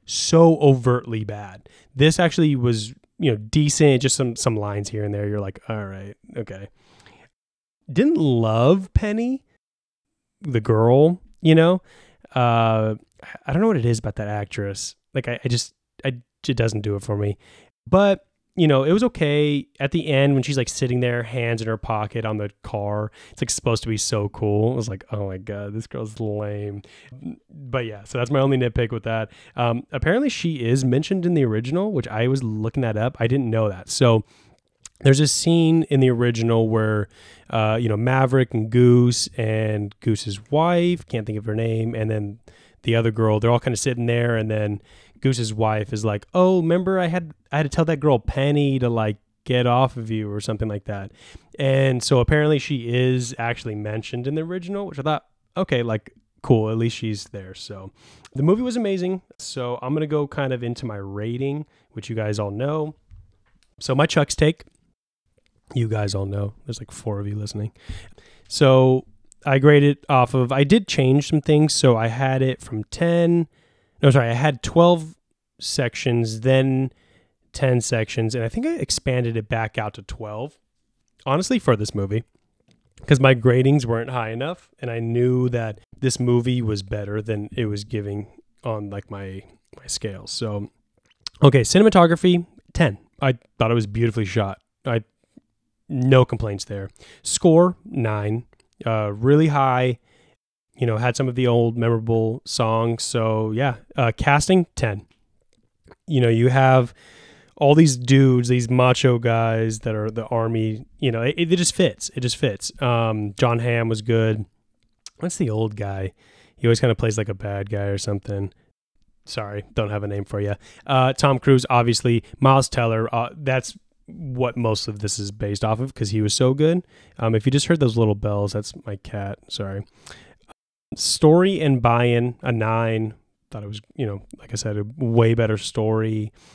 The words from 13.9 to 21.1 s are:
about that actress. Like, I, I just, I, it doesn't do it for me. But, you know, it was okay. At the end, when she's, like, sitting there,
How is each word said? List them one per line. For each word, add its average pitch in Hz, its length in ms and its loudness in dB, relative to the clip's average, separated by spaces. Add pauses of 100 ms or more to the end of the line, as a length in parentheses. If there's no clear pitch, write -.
about 107 180 -8
that 104 120 -6
actress. 104 680 -8 (180)
Like, 131 140 -4
I, 120 160 -6
I 131 40 -2
just, 120 260 -2 (300)
I, 123 160 -6 (280)
it 131 80 -2
doesn't 113 240 -2
do 104 160 -4
it 98 60 -8
for 104 140 -4
me. 104 220 -4 (480)
But, 196 400 2 (280)
you 165 140 4
know, 135 160 4
it 160 80 2
was 214 120 2
okay. 147 640 0 (140)
At 139 120 -2
the 165 160 -2
end, 139 260 4
when 135 80 2
she's, 139 160 -4
like, 120 100 -2
sitting 123 320 -2
there, 120 220 -2